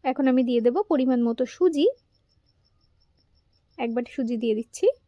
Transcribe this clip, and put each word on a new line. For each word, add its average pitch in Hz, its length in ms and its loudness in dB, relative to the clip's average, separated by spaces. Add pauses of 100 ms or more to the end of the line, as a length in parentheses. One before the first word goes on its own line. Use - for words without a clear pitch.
এখন 262 240 -2
আমি 254 160 4
দিয়ে 240 180 0
দেব 240 140 2 (160)
পরিমাণ 254 300 2
মতো 233 240 -2
সুজি, 339 420 0 (1900)
এক 233 180 -4
বাটি 240 200 -6
সুজি 240 220 -4
দিয়ে 220 220 -2
দিচ্ছি - 260 -6 (220)